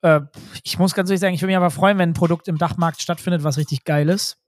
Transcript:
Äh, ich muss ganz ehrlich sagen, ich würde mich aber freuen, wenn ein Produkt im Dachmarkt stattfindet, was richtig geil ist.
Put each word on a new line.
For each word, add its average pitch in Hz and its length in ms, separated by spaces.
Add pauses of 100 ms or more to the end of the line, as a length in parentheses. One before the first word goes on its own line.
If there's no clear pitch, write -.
Äh, 156 180 (420)
ich - 160
muss 180 160
ganz 185 160
ehrlich 190 100
sagen, 185 140
ich 147 80
würde 190 60
mich 190 80
aber 180 140
freuen, 190 280
wenn 175 120
ein 165 40
Produkt 165 340
im 165 80
Dachmarkt 165 460
stattfindet, 170 400
was 147 160
richtig 143 260
geil 147 240
ist. 190 400